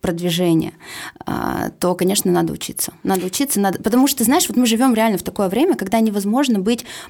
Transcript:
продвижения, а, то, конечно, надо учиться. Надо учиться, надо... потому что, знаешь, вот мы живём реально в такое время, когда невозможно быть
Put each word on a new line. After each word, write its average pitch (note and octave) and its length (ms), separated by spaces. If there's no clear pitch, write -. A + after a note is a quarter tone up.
продвижения, E3+ 720
а, - 440
то, F3+ 160
конечно, F#3 340
надо E3 220
учиться. - 400
Надо F#3 240
учиться, - 320
надо... G3 240
потому B3+ 240
что, - 160
знаешь, C4+ 260
вот G#3 80
мы B3 100
живём A#3 280
реально A3 240
в - 60
такое G3 240
время, C4+ 260
когда G#3+ 240
невозможно A3 640
быть A#3 240